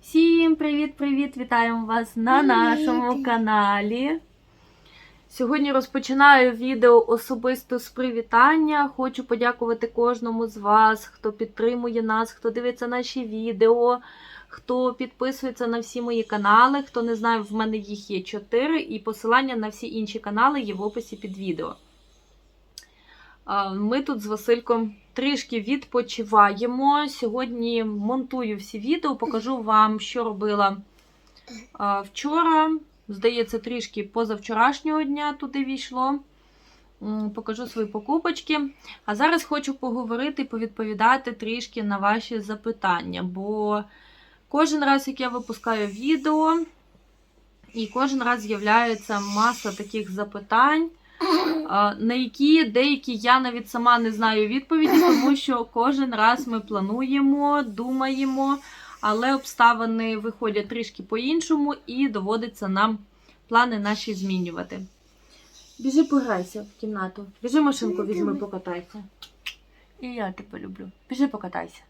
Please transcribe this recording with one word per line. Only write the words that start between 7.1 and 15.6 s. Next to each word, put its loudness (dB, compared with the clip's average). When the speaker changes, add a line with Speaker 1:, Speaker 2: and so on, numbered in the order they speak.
Speaker 1:
з -16
привітання. 2
Хочу -4
подякувати -2
кожному -2
з -12
вас, 4
хто -6
підтримує -2
нас, 0
хто -4
дивиться -4
наші -6
відео, 2
хто -2
підписується -6